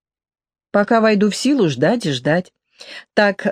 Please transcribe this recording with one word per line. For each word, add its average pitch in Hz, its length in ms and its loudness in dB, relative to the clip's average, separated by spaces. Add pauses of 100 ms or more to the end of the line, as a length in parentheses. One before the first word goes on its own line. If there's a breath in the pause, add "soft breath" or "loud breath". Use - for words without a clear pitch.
(720)
Пока 208 300 2
войду 214 280 2
в 196 60 -6
силу, 247 340 0
ждать 160 360 -2
и 151 60 -2
ждать. 147 420 -4 (600 loud breath)
Так, 202 360 0